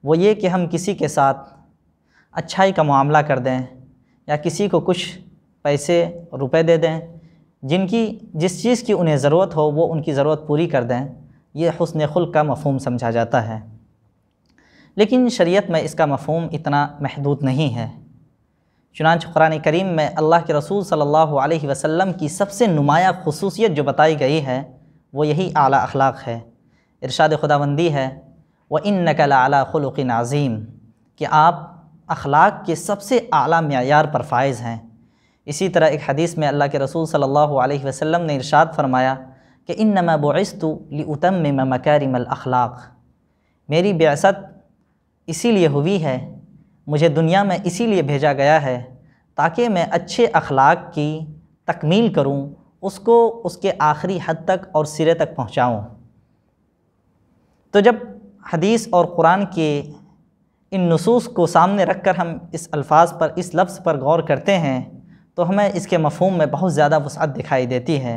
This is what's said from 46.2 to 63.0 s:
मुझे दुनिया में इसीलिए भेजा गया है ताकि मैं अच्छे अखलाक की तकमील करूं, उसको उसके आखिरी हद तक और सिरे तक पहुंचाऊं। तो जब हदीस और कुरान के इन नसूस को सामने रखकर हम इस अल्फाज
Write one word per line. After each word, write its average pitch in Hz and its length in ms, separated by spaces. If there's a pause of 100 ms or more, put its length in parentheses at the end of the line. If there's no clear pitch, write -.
मुझे 151 240
दुनिया 165 340
में 190 200
इसीलिए 190 400
भेजा 143 300
गया 143 260
है 131 180 (600)
ताकि 170 320
मैं 175 200
अच्छे 185 380
अखलाक 143 640
की 151 200 (580)
तकमील 180 460
करूं, 139 260 (420)
उसको 196 320 (300)
उसके 180 260 (120)
आखिरी 151 360
हद 160 180 (120)
तक 185 120 (160)
और 151 120
सिरे 156 260
तक 160 220
पहुंचाऊं। 123 440 (1900)
तो 208 60
जब 220 180 (460)
हदीस 214 460
और 175 180
कुरान 175 400
के 160 200 (1040)
इन 180 200
नसूस 214 360
को 170 200
सामने 185 360
रखकर 185 320
हम 170 380
इस - 180
अल्फाज 160 400